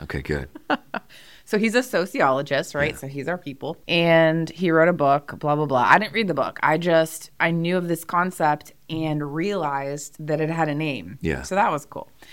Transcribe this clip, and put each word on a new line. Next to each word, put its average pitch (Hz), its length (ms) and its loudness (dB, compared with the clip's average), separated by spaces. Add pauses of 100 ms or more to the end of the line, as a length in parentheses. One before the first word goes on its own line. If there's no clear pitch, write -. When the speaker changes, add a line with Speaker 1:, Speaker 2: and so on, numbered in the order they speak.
Speaker 1:
Okay, - 220 -6
good. 71 260 -4 (220)
Speaker 2:
<laughs> - 80 0 (680)
So 214 100 0
he's 220 180 0
a 254 80 4
sociologist, 143 880 0
right? 147 160 0
Speaker 1:
Yeah. 147 80 -12
Speaker 2:
So - 80 -12
he's 139 220 -8
our 175 100 -4
people. 143 380 -10 (100)
And 165 640 4
he 170 220 0
wrote 160 160 6
a 175 40 4
book, 143 460 2
blah, 147 160 0
blah, 151 120 0
blah. 127 220 2
I 139 80 10
didn't 196 160 0
read 214 140 0
the 170 80 -2
book. 104 260 -2
I 151 160 4
just, 165 600 2
I 170 140 2
knew 170 240 0
of 175 100 -2
this 170 180 -2
concept 175 680 -2 (180)
and 156 420 -4
realized 147 840 -6
that 156 220 -4
it 156 100 0
had 165 180 0
a 147 60 -2
name. 131 460 -6
Speaker 1:
Yeah. 69 220 -4
Speaker 2:
So - 120 -8
that - 160 2
was 151 160 -4
cool. - 240 -16 (220)